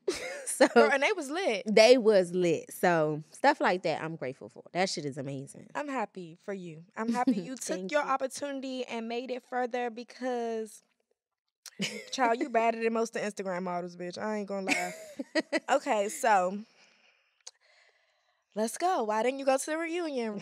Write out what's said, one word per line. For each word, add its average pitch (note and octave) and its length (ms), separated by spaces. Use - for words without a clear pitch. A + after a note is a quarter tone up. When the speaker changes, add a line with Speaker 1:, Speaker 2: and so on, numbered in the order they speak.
Speaker 1:
<laughs> F4+ 80
So - 260
Speaker 2:
Girl, - 220
and C#4 120
they F4 120
was D4 140
lit. D4 380
Speaker 1:
they A3 320
was G3 340
lit. F3 400
So D#3 560
stuff - 320
like F#3+ 220
that, D#3 180
I'm D#3+ 140
grateful B2+ 340
for. - 140
That F#3 160
shit D3+ 160
is C3+ 140
amazing. C3+ 560
Speaker 2:
I'm D4 120
happy G3 560
for G#3 100
you. E3+ 300
I'm A3+ 160
happy B3+ 200
Speaker 1:
<laughs> F#3 80
Speaker 2:
you E3+ 140
took - 60
Speaker 1:
Thank F#3 140
Speaker 2:
your D4 120
Speaker 1:
you. - 60
Speaker 2:
opportunity C4+ 760
and A3+ 220
made A#3+ 220
it B3 140
further B3 480
because, A#3 880
child, B3 280
you D4 100
better A3+ 340
than A3+ 80
most A3+ 240
of A3 60
the G3+ 60
Instagram F#3 200
models, F3 320
bitch. F3 220
I G#3+ 200
ain't G3+ 100
gonna G3 180
lie. F3+ 280
Speaker 1:
<laughs> - 380
Speaker 2:
Okay, A3 380
so G3+ 480
let's A3 220
go. E4+ 260
Why G#3+ 200
didn't C4+ 160
you C4+ 60
go C4+ 120
to - 80
the D#4 120
reunion, D4 640